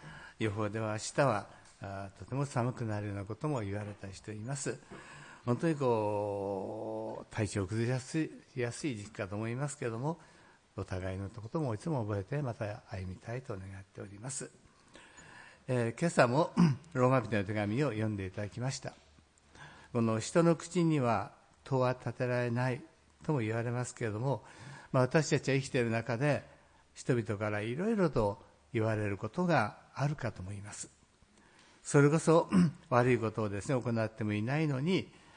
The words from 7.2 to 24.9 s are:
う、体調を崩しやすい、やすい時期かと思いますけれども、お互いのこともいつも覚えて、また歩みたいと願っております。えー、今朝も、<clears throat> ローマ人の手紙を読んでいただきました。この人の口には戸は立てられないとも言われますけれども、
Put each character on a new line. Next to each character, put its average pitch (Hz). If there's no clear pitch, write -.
う、 -
体 110
調 104
を 92
崩 113
し 123
や 127
す -
い、 156
や 120
す -
い 120
時 101
期 107
か 104
と 101
思 110
い 117
ま 139
す -
け 131
れ 117
ど 113
も、 160
お 95
互 95
い 95
の 98
こ 107
と 165
も 131
い 107
つ -
も 143
覚 104
え 98
て、 147
ま 123
た 110
歩 95
み 92
た 117
い 131
と 113
願 95
っ 98
て -
お 110
り 98
ま 120
す。 139
え 120
ー、 -
今 170
朝 147
も、 143
<clears throat> -
ロ 127
ー 127
マ 131
人 107
の 101
手 104
紙 107
を 135
読 110
ん 107
で 95
い 90
た 104
だ 104
き -
ま 127
し -
た。 -
こ 117
の 110
人 165
の 165
口 -
に 160
は 113
戸 131
は 127
立 127
て 127
ら 123
れ 120
な 123
い 120
と 160
も 147
言 110
わ 117
れ 120
ま 123
す -
け 123
れ 107
ど 104
も、 127